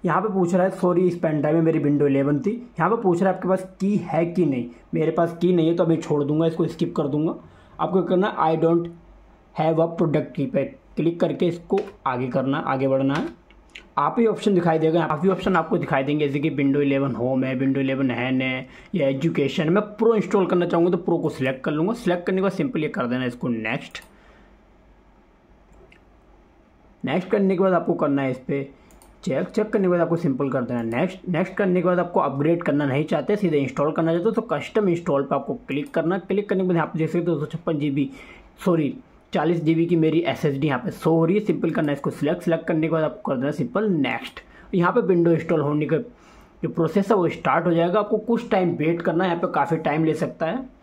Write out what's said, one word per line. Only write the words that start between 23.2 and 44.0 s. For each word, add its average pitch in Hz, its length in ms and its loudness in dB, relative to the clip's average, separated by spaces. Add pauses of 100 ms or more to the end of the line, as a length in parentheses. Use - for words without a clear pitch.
इसको 123 220 -6
next। 113 560 -6 (3000)
Next 165 260 -2
करने 196 260 2
के 180 80 2
बाद 185 100 4
आपको 170 200 0
करना 143 280 0
है 131 100 0
इस 127 60 -6
पर 139 280 -6 (580)
चेक। 143 240 -2
चेक 214 220 -2
करने 202 160 0
के 180 40 4
बाद 175 100 2
आपको 165 160 2
simple 139 340 0
कर 127 140 -2
देना 120 180 -4
Next। 120 380 -4 (100)
next 185 240 -2
करने 180 280 0
के 160 40 -2
बाद 180 140 2
आपको 175 200 0
upgrade 151 440 0
करना 147 220 0
नहीं 139 180 0
चाहते, 156 320 -2
सीधे 175 220 0
install 143 340 0
करना 165 200 0
चाहते 175 140 0
हो 226 60 2
तो 220 100 -2
custom 180 480 -2
install 156 340 0
पे 135 120 0
आपको 135 180 -4
click 139 400 -6
करना। 165 240 0
Click 196 320 -4
करने 190 120 0
के 185 60 0
बाद 175 80 2
यहाँ 156 120 2
पे 160 120 -6
देख 156 100 0
सकते 170 220 -2
हो 156 60 0
दो - 20 -4
सौ 147 60 -4
छप्पन 156 340 -4
जी 143 120 -2
B, 135 180 0 (560)
sorry, 160 320 2 (360)
चालीस 165 300 0
जी 160 120 2
बी 165 100 2
की 170 100 2
मेरी 160 240 4
एसएसडी 139 480 -2
यहाँ 127 120 0
पे 196 120 -6
शो - 200 0
हो 165 140 4
रही 185 120 2
है। 208 80 -2
Simple 165 260 0
करना 156 200 0
है - 20 0
इसको 143 160 -4
select। 139 320 -2
select 160 260 0
करने 160 200 0
के 156 60 0
बाद 160 100 2
आपको - 280 -4
कर 131 60 0
देना 139 140 -2
simple 185 380 -2
next। 131 500 -2 (360)